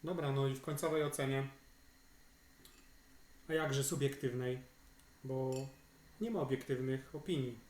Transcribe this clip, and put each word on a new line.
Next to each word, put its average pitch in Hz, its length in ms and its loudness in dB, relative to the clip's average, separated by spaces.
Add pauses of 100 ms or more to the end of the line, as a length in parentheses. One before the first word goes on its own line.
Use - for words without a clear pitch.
Dobra, 160 260 0
no 139 160 4
i 131 60 0
w 131 80 -8
końcowej 156 420 2
ocenie, 135 440 0 (2000)
a 156 60 -2
jakże 139 300 2
subiektywnej, 131 760 0 (680)
bo 131 260 0 (720)
nie 226 100 -2
ma 208 100 0
obiektywnych 131 720 0
opinii 139 440 -2 (120)